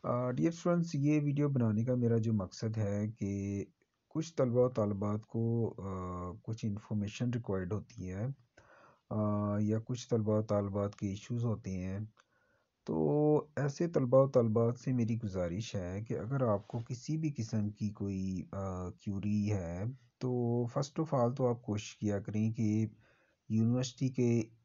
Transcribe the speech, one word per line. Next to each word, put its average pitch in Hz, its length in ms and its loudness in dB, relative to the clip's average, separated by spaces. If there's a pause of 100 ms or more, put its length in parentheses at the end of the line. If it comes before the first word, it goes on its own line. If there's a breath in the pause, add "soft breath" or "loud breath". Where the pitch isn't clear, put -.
अ, 123 260 0
डियर 151 220 2
स्टूडेंट्स, 170 420 2
ये 147 260 4
वीडियो 143 280 2
बनाने 113 360 4
का 127 120 2
मेरा 117 220 4
जो 110 140 2
मकसद 110 440 -2
है 104 320 0
कि 98 580 -2 (440)
कुछ - 280 -4
तलबा 123 220 2
व 127 80 6
तालबात 104 560 0
को, 117 420 0
अ, - 80 -6 (720)
कुछ 117 200 -6
इन्फॉर्मेशन 104 680 -4
रिक्वायर्ड 95 400 -2
होती 98 340 -8
है, 98 240 -4 (800 loud breath)
अ, 104 500 0
या 107 180 2
कुछ 113 320 -6
तलबा 110 240 2
व 107 80 4
तालबात 104 520 0
के - 180 -6
इश्यूज 117 320 -4
होते 110 260 -4
हैं, 95 420 -6 (760 soft breath)
तो 151 720 2
ऐसे 143 300 -2
तलबा 135 300 4
व - 100 6
तालबात 117 480 4
से - 160 -4
मेरी 117 240 2
गुजारिश 95 600 -4
है 92 260 -4
कि 110 120 -6
अगर 127 300 -2
आपको 107 360 0
किसी 123 360 -6
भी 160 140 -2
किस्म 110 400 -2
की 104 200 -4
कोई, 95 520 -4
अ, 92 480 -6 (120)
क्वेरी 104 440 -2
है, 95 460 -4
तो 120 720 -2 (120)
first 143 160 -6
of 160 200 -2
all 120 220 2
तो 131 100 0
आप 120 180 0
कोशिश 107 360 -6
किया 101 200 0
करें 107 320 0
कि 110 380 0 (600 soft breath)
यूनिवर्सिटी 123 600 0
के 120 380 2 (160)